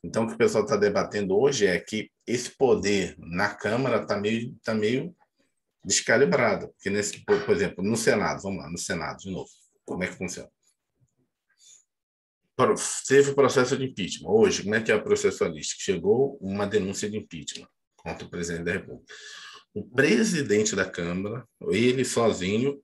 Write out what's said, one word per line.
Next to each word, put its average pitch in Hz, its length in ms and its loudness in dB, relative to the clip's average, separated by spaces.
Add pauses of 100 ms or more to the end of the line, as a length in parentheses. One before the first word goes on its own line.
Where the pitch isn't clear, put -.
Então, 107 220 0
o - 20 -4
que - 80 -8
o - 20 -18
pessoal 110 260 4
tá 110 120 0
debatendo 98 600 2
hoje 123 300 4
é 90 140 4
que - 320 -8 (160)
esse 117 240 -4
poder 101 680 2
na 90 320 -4
Câmara 117 560 -2
tá 104 100 -2
meio, 113 480 -4
tá 113 120 -2
meio 120 400 -2 (680)
descalibrado, 117 840 2
porque - 240 -8
nesse, 101 340 -4
por, 101 180 2
por 104 120 2
exemplo, 90 280 -2
no 110 140 0
Senado, 101 460 2
vamos 95 200 -6
lá, 69 60 -12
no 87 80 -8
Senado, 87 400 -6
de 190 140 -12
novo, 165 180 -10 (340)
como - 200 -6
é 180 40 -4
que - 80 -10
funciona? - 340 -10 (2000)
Pro-, 117 200 4 (320)
teve 139 240 6
o 139 40 -2
processo 131 400 4
de 131 100 -4
impeachment. 85 440 -8
Hoje, 101 320 6
como 101 140 -2
é 113 60 2
que 113 100 0
é 107 40 6
a 107 60 2
processualística? 95 800 -2
Chegou 101 580 2
uma 98 280 -4
denúncia 98 420 -2
de 107 80 -6
impeachment - 500 -14 (280)
contra - 320 -12
o - 20 -18
presidente 85 360 -6
da 87 80 -2
República. - 380 -10 (600)
O 104 100 -8
presidente 139 920 2
da 92 120 0
Câmara, 95 600 -6 (240)
ele 123 340 2
sozinho 110 800 0